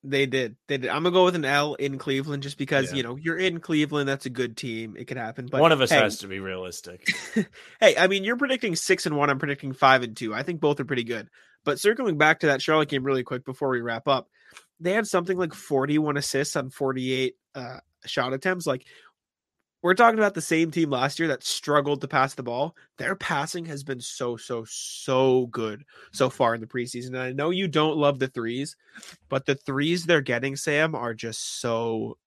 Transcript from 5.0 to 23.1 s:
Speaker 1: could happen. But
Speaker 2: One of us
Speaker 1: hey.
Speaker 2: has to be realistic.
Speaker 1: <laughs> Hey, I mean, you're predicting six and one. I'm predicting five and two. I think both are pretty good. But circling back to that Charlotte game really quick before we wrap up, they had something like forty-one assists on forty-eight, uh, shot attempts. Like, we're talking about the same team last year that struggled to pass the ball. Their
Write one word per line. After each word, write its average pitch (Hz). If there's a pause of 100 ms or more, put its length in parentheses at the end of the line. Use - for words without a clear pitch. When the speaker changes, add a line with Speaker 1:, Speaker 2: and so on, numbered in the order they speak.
Speaker 1:
could 127
happen. 123
But 135
Speaker 2:
One 160
of 139
us 127
Speaker 1:
hey. 156
Speaker 2:
has 107
to 101
be 95
realistic. 92 (280)
Speaker 1:
<laughs> 214 (340)
Hey, 220
I 180
mean, 196
you're 233
predicting 247
six -
and 151
one. 143
I'm 135
predicting 139
five 131
and 113
two. 107
I 123
think 165
both 147
are 135
pretty 120
good. 113 (360)
But 139
circling 208
back 156
to 165
that 135
Charlotte 156
game 143
really 135
quick 127
before 131
we 123
wrap 117
up, 135 (520)
they 175
had 220
something 180
like 175
forty-one 147
assists 139
on 135
forty-eight, 131 (200)
uh, 127 (260)
shot 131
attempts. 175
Like, 131 (960)
we're 180
talking 233
about 208
the 165
same 165
team 156
last 135
year 160
that 131
struggled 147
to -
pass 131
the 135
ball. 131 (240)
Their 156